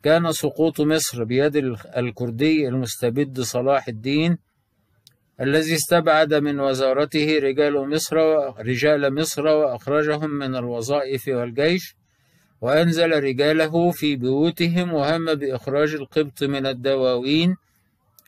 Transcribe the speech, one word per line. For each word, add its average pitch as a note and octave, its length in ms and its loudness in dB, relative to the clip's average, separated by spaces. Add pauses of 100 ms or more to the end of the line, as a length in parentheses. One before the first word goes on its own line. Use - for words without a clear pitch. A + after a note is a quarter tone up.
كان E3 300 2
سقوط D#3 480 -2
مصر D3+ 440 0
بيد C#3 320 0
ال-، B2+ 400 -4
الكردي B2 720 -2
المستبد B2+ 720 -2
صلاح B2+ 480 0
الدين، C#3+ 500 0 (1000)
الذي D#3 340 2
استبعد D#3 600 2
من D3 260 0
وزارته C#3 800 0
رجال C#3 500 2
مصر D#3 300 -2
و-، D#3 400 2
رجال C3+ 560 0
مصر D3+ 320 -4
وأخرجهم D3+ 840 0
من C#3 260 -4
الوظائف A#2+ 720 -4
والجيش، C3+ 680 -2 (640)
وأنزل E3 500 2 (140)
رجاله D#3 680 2
في D3+ 260 -2
بيوتهم، E3+ 760 0
وهم D#3+ 400 0
بإخراج C#3+ 600 -2
القبط C#3+ 500 -4
من C#3 220 -2
الدواوين C3+ 880 0 (720)